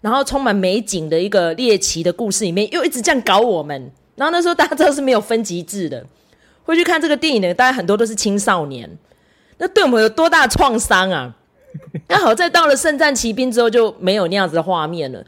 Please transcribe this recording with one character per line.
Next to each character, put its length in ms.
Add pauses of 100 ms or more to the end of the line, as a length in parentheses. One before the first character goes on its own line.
然 100
后 100
充 180
满 140
美 280
景 260
的 100
一 120
个 240
猎 240
奇 240
的 100
故 180
事 140
里 80
面 180
又 140
一 60
直 100
这 100
样 120
搞 160
我 240
们。 280 (260)
然 100
后 40
那 100
时 60
候 80
大 120
家 100
知 80
道 80
是 80
没 120
有 80
分 220
级 200
制 260
的， 160 (600)
会 120
去 80
看 160
这 80
个 80
电 180
影 60
的 140
大 120
概 60
很 140
多 100
都 100
是 80
青 240
少 280
年， 220 (680)
那 100
对 140
我 60
们 120
有 80
多 220
大 160
创 320
伤 320
啊？ 240 (380)
<laughs> 340
那 120
好 160
在 160
到 160
了 100
《圣 220
战 160
骑 180
兵》 180
之 120
后 80
就 280
没 180
有 120
那 80
样 100
子 80
的 80
画 240
面 240
了， 180